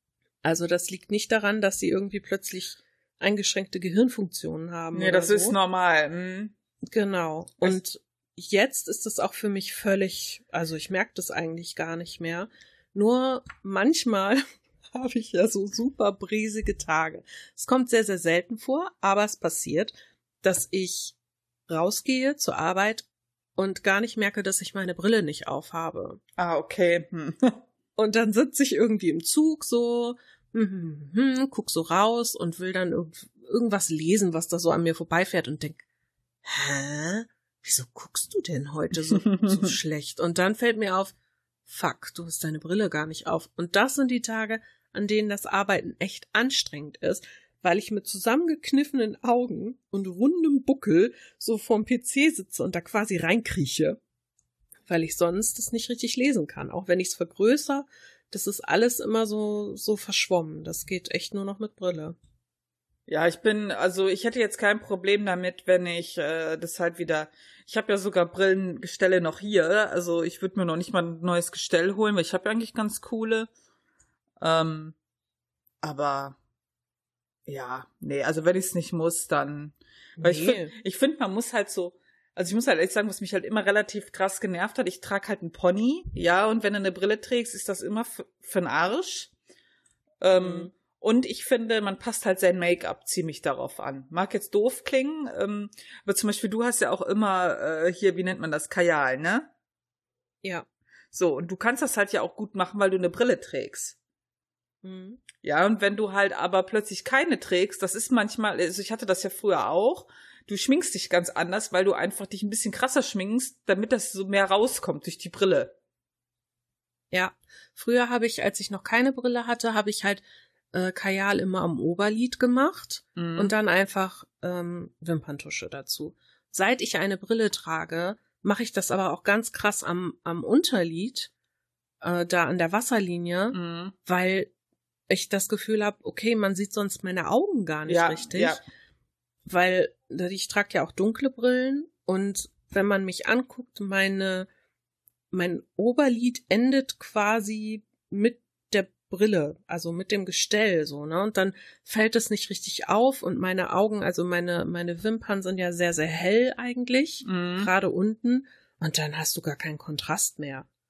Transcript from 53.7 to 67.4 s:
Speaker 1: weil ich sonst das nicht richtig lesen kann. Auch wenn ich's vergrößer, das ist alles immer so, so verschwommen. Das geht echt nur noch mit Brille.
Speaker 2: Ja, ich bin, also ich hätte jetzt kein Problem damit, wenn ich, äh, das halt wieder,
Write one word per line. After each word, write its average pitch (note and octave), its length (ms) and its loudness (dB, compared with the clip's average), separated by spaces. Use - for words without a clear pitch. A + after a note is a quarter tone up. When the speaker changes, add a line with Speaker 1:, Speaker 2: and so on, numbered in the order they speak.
Speaker 1:
weil E3 160 0
ich D#3 120 -6
sonst F3+ 420 0
das A#3 140 -6
nicht A3+ 160 -4
richtig A#3+ 280 -4
lesen B3 320 2
kann. - 240 -10
Auch F#3 160 -6
wenn F3+ 120 4
ich's F3+ 140 -4
vergrößer, C4+ 720 2
das - 160 -6
ist G#3 140 -6
alles A#3 380 2
immer A3 260 0
so, G#3 500 -4
so G#3+ 200 -2
verschwommen. D#3+ 680 -2
Das E3 220 -8
geht - 260 -6
echt - 220 -4
nur G3 100 -4
noch G3 160 -8
mit G#3+ 160 -10
Brille. E3+ 400 -6
Speaker 2:
Ja, D#3 200 2
ich E3 140 0
bin, G#3+ 320 0
also F3+ 360 0
ich F#3+ 160 0
hätte A#3 160 -2
jetzt G#3+ 180 0
kein G#3 220 2
Problem G3+ 460 0
damit, F3+ 400 -4
wenn F3+ 200 6
ich, E3+ 320 -6
äh, D#3+ 380 -2
das E3 240 -8
halt E3+ 180 -2
wieder, D#3+ 320 -2